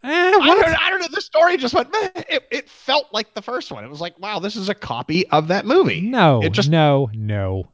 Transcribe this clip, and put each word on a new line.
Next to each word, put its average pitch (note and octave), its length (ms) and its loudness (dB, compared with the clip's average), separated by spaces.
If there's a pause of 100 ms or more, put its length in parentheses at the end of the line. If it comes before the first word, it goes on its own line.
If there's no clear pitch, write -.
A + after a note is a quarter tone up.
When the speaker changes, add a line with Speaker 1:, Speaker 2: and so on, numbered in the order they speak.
Speaker 1:
Eh, F4 260 2
Speaker 2:
I G#4+ 40 6
Speaker 1:
what? E4+ 240 6
Speaker 2:
don't, D#4+ 200 2
I E4+ 100 0
don't G4 100 -2
know. E4+ 100 -6
The F4 100 -6
story F4 360 2
just B3+ 160 -4
went, - 180 0
meh. G4+ 180 -2 (200)
It, - 220 -4
it - 180 -8
felt - 420 -4
like G#3 220 -6
the G#3 80 -10
first C#4 300 -10
one. G#2+ 120 -14
It A#2 60 -16
was D3 120 -14
like, E3+ 180 -10
"Wow, G3 200 -8
this G#3 160 -8
is G3 140 -6
a G3 60 -2
copy C#3+ 540 -4
of D#3 180 2
that F3+ 180 0
movie." A3 360 2
Speaker 1:
No, F#3 420 4
Speaker 2:
It - 80 0
just C#3+ 180 0
Speaker 1:
no, C#3+ 440 2
no. G2+ 600 -4